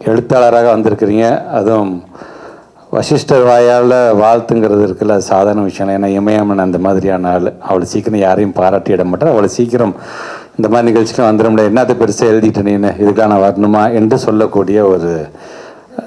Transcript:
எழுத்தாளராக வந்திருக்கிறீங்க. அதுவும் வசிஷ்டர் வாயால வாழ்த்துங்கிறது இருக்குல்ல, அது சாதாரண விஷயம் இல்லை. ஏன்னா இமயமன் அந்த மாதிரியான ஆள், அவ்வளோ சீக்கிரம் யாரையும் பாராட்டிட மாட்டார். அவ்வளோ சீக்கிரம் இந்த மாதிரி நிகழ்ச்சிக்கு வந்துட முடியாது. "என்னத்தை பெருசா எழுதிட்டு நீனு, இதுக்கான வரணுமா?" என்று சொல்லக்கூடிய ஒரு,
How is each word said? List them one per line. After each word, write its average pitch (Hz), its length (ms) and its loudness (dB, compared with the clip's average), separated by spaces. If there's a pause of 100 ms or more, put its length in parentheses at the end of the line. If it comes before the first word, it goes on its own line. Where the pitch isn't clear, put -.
எழுத்தாளராக 117 720 2
வந்திருக்கிறீங்க. 110 720 0
அதுவும் 104 460 -2 (960)
வசிஷ்டர் 127 540 0
வாயால 123 500 4 (240)
வாழ்த்துங்கிறது 110 640 2
இருக்குல்ல, 101 260 -4
அது 104 120 2
சாதாரண 101 400 0
விஷயம் 98 320 -4
இல்லை. 98 180 -2
ஏன்னா 98 40 0
இமயமன் 104 440 0
அந்த 92 180 -2
மாதிரியான 92 520 -2
ஆள், 90 240 -2 (160)
அவ்வளோ 92 120 0
சீக்கிரம் 107 380 -4
யாரையும் 95 340 0
பாராட்டிட 92 500 0
மாட்டார். 92 280 0
அவ்வளோ 107 140 2
சீக்கிரம் 117 500 -2 (600)
இந்த 110 140 -2
மாதிரி 117 220 2
நிகழ்ச்சிக்கு 113 320 0
வந்துட 110 260 2
முடியாது. 107 200 2
"என்னத்தை 123 280 0
பெருசா 107 280 0
எழுதிட்டு 110 380 2
நீனு, 101 260 0 (100)
இதுக்கான 104 400 2
வரணுமா?" 104 540 2
என்று 110 240 2
சொல்லக்கூடிய 104 680 0
ஒரு, 85 260 0 (960)